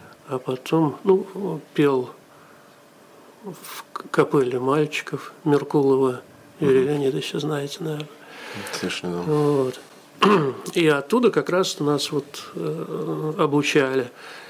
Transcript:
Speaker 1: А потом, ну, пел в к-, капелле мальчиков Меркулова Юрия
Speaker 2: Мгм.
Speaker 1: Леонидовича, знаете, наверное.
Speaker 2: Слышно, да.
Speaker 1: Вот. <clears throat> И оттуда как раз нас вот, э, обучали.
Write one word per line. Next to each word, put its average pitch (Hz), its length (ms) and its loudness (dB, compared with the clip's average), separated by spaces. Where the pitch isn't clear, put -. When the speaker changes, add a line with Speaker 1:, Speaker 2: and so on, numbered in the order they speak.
Speaker 1:
А 135 120 -4
потом, 143 640 0
ну, 196 220 4
пел 135 360 2
в - 400 -14
к-, - 160 -12
капелле 127 500 2
мальчиков 147 720 -2
Меркулова 135 800 2
Юрия 135 220 4
Speaker 2:
Мгм. 131 80 2
Speaker 1:
Леонидовича, 143 500 -2
знаете, 143 420 -4
наверное. 151 260 -6
Speaker 2:
Слышно, 90 320 -6
да. 87 100 -4
Speaker 1:
Вот. 147 480 2
<clears throat> 160 540 2
И 170 120 4
оттуда 196 440 4
как 139 180 0
раз 180 300 0
нас 147 320 0
вот, 143 140 -4
э, 156 800 -6
обучали. 139 720 2